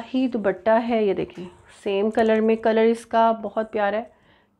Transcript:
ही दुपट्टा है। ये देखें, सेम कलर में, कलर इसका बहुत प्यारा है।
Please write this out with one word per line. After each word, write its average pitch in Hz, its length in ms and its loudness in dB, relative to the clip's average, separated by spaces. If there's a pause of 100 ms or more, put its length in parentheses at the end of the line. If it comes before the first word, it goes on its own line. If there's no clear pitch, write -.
ही 262 220 -2
दुपट्टा 214 480 0
है। 233 320 0
ये 190 60 0
देखें, 175 320 -8 (380)
सेम 202 260 0
कलर 220 320 2
में, 220 160 2
कलर 226 280 2
इसका 226 480 2
बहुत 220 380 -6
प्यारा 208 260 -2
है। 240 140 -10 (480)